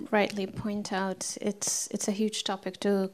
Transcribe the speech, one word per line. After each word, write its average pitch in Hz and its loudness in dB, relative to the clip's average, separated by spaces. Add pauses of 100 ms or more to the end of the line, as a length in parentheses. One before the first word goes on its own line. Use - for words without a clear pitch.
rightly 208 4
point 208 -4
out, 190 -2
it's, - -2
it's - -2
a 226 4
huge 208 0
topic 190 -4
to 196 4